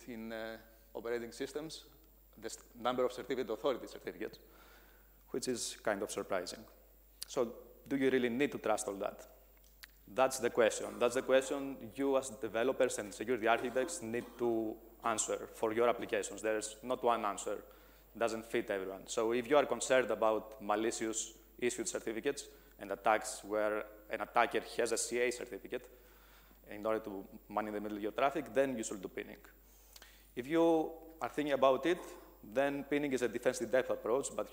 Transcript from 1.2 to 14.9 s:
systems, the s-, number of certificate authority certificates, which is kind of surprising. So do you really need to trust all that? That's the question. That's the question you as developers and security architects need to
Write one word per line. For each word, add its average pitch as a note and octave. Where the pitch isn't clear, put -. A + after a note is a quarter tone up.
systems, D3+
the A2
s-, -
number B2+
of B2
certificate A#2+
authority A2
certificates, -
which C3
is A#2
kind G#2
of -
surprising. F#2+
So A2+
do C#3
you C3+
really B2
need C3
to -
trust G#2+
all G2+
that? -
That's C3
the A#2
question. G#2
That's A#2+
the A#2+
question C3+
you C#3
as A#2+
developers A#2
and G#2
security A2+
architects A#2+
need A2+
to A2+